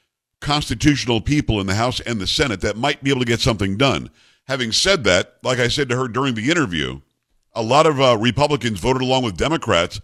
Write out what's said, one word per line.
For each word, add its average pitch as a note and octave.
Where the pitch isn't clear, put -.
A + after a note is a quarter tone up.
constitutional C3
people A#2+
in G2
the F#2+
House A#2+
and A2+
the F#2
Senate A#2+
that G#2+
might C#3
be C3+
able B2+
to B2+
get A#2
something G2
done. G2+
Having B2+
said F3+
that, F#2+
like B2
I A#2+
said B2+
to A#2+
her C3
during B2
the A2
interview, E2
a A#2
lot C3+
of, D3+
uh, B2+
Republicans A#2+
voted B2+
along B2+
with G#2
Democrats, A2